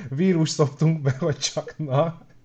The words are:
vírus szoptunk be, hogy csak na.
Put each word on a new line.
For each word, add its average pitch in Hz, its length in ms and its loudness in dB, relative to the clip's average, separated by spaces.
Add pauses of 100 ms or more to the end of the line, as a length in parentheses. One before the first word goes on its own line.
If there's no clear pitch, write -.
vírus 160 400 2
szoptunk 151 520 2
be, 135 180 0
hogy 160 180 -2
csak - 400 -6
na. 151 440 -2 (240)